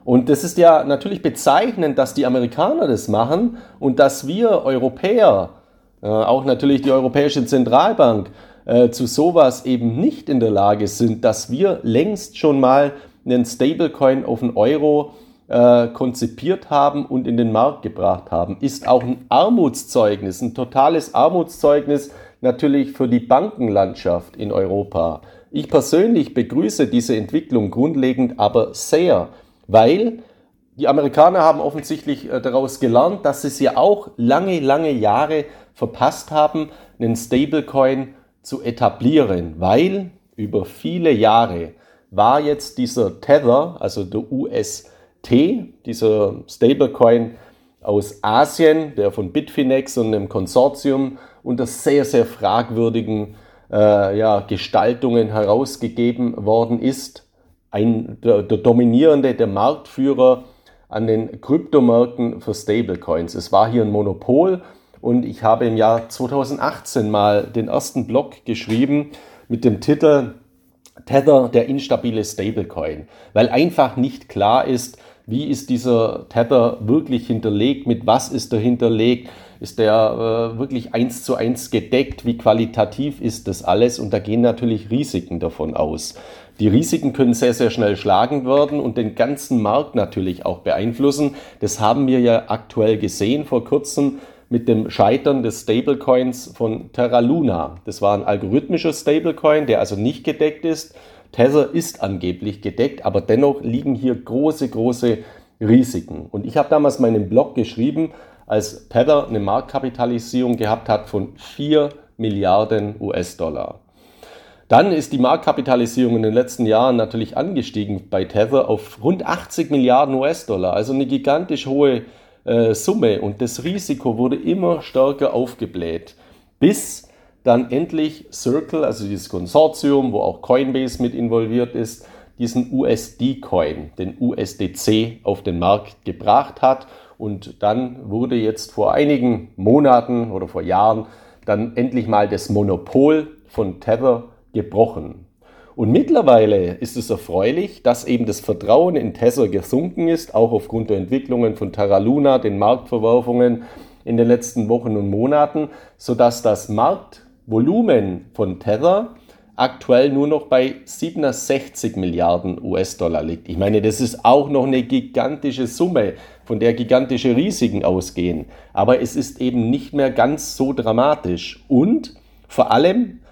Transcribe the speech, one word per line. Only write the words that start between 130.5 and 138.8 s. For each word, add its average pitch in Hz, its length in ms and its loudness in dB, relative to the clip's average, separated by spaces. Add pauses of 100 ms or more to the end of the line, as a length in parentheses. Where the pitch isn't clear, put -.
mit 120 120 -2
involviert 117 600 -2
ist, - 320 -8 (320)
diesen 120 340 -4
U-S-D-Coin, 110 1300 -4
den 92 220 -8
U 120 140 -2
S - 220 -8
D 92 160 -6
C, 113 520 -2
auf 98 180 -4
den 87 160 -4
Markt 98 460 -2
gebracht 107 580 -2
hat. 131 240 2 (300)
Und 104 460 -12
dann 123 480 -4
wurde 120 260 -2
jetzt 110 360 -4
vor 101 200 0